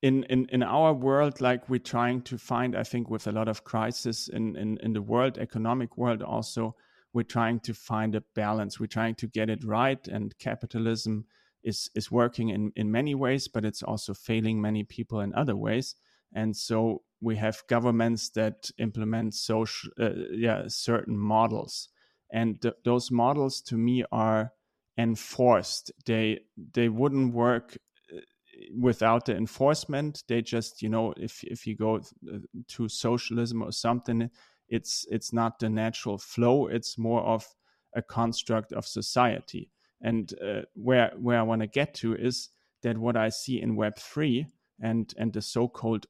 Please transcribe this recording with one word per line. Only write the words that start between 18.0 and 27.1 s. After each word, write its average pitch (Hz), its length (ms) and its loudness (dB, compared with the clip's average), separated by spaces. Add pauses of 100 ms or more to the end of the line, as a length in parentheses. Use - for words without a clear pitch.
that - 380 -2 (100)
implement 110 540 -2
social, - 640 -2
uh, 113 120 2 (240)
yeah, 107 340 0
certain 110 500 -2
models, 107 720 2 (460)
and 113 280 0
th-, 117 220 0
those 120 260 2
models 131 520 2
to - 160 -4
me 120 340 4
are 110 400 2 (460)
enforced. 117 960 2 (120)
They, 110 360 2 (320)
they 117 160 4
wouldn't 131 440 2